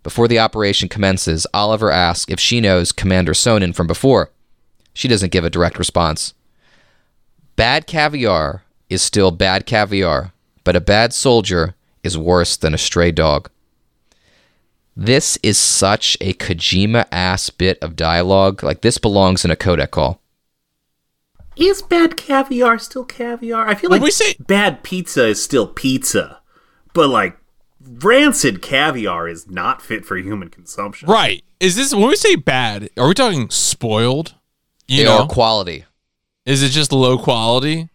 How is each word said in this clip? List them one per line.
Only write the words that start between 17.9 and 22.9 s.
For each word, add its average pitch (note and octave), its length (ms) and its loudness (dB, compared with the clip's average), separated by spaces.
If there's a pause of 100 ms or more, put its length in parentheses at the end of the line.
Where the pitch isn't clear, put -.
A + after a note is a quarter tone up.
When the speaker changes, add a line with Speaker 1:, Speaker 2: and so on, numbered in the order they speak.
Speaker 1:
dialogue. F2+ 680 2
Like, - 180 -4
this A2+ 160 2
belongs G2 480 2
in E2+ 60 2
a D#2+ 40 2
codec D#2+ 360 -2
call. D2+ 280 -2 (1400)
Speaker 2:
Is F#4+ 260 2
bad E4+ 360 0
caviar B3 600 0
still B3+ 260 -12